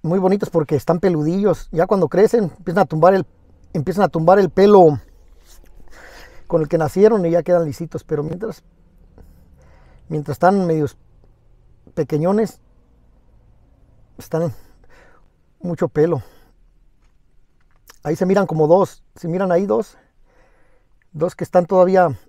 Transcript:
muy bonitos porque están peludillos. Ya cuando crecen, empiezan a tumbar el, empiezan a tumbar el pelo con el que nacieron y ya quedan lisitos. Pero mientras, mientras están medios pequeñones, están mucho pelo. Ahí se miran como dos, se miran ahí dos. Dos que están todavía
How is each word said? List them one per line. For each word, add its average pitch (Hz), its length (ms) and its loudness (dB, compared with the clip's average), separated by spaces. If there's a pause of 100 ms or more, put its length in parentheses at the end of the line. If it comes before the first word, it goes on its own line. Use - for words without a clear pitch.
muy 175 180 -2
bonitos 190 300 -2
porque 156 260 -2
están 165 240 -2
peludillos. 180 720 -2
Ya 170 140 0
cuando 185 220 0
crecen, 208 480 0
empiezan 180 260 -2
a 147 40 2
tumbar 165 280 2
el, 190 120 -2 (460)
empiezan 180 320 -2
a 165 40 0
tumbar 175 300 2
el 185 120 2
pelo 185 500 6 (1500)
con 165 160 -2
el 147 60 -6
que 170 100 -2
nacieron 190 480 2
y 165 40 -2
ya 170 120 0
quedan 175 220 0
lisitos. 160 400 -10
Pero 147 180 -6
mientras, 185 400 -10 (1500)
mientras 151 280 -8
están 190 320 0
medios 156 280 -4 (1000)
pequeñones, 175 680 -4 (1600)
están 165 340 -6 (1080)
mucho 170 280 -6
pelo. 151 340 -2 (1800)
Ahí 156 100 -4
se 180 120 -4
miran 190 200 0
como 156 220 0
dos, - 340 2 (140)
se - 100 -14
miran 185 240 -4
ahí 185 160 0
dos. 214 300 -4 (1160)
Dos 160 220 -6
que 170 100 -10
están 175 220 0
todavía 185 420 4 (200)